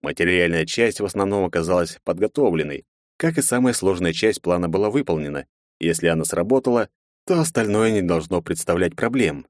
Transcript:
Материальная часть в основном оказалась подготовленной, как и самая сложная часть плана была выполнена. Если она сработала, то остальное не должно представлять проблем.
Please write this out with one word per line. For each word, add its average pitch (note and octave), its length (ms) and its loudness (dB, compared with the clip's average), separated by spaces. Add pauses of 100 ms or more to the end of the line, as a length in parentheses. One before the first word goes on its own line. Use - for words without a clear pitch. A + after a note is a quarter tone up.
Материальная E2+ 640 2
часть A2+ 320 0
в G#2 60 -2
основном G2 400 0
оказалась F2 580 -2
подготовленной, E2+ 800 -2 (320)
как E3 220 0
и C#3+ 40 0
самая B2 320 2
сложная F2+ 380 0
часть G#2+ 300 0
плана F2 260 0
была G2 220 0
выполнена. D2+ 560 -2 (320)
Если E2 300 0
она E2 160 0
сработала, A#2 640 0 (380)
то F3+ 120 2
остальное A2+ 540 2
не G2+ 100 2
должно E2+ 400 0
представлять E2+ 540 -2
проблем. A2+ 540 -2